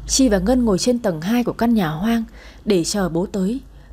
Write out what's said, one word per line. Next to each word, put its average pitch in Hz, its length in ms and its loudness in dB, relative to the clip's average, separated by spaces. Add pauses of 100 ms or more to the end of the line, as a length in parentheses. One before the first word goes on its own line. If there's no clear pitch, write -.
Chi 262 220 2
và 202 100 2
Ngân 240 260 2
ngồi 202 140 2
trên 247 200 0
tầng 190 220 -4
hai 226 240 0
của 170 80 -4
căn 240 220 0
nhà 190 140 2
hoang 220 360 -2 (400)
để 185 200 2
chờ 190 240 -2
bố 165 180 -2
tới. 202 340 -2 (320)